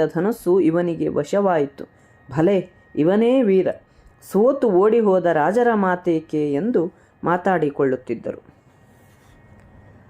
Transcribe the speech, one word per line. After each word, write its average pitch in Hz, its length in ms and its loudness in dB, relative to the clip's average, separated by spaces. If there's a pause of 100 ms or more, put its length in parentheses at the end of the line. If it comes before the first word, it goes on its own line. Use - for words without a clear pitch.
(140)
ಧನಸ್ಸು 185 460 0
ಇವನಿಗೆ 165 480 -2
ವಶವಾಯಿತು. 170 760 -2 (520)
ಭಲೆ, 180 340 0 (260)
ಇವನೇ 220 460 2
ವೀರ, 190 260 2 (640)
ಸೋತು 247 380 2
ಓಡಿ 214 300 4
ಹೋದ 185 260 2
ರಾಜರ 175 480 2
ಮಾತೇಕೆ 165 800 -2
ಎಂದು 180 400 -2 (320)
ಮಾತಾಡಿಕೊಳ್ಳುತ್ತಿದ್ದರು. 151 1400 -4 (1500)